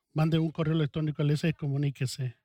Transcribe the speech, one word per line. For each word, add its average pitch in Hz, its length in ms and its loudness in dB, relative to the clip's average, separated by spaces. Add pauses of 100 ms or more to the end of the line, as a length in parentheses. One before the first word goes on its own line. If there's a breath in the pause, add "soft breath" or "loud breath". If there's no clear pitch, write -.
(120)
mande 156 260 2
un 160 140 0
correo 156 220 0
electrónico 156 480 0
a - 20 2
la 147 80 4
iglesia 151 160 0
y 156 60 0
comuníquese. 139 920 -4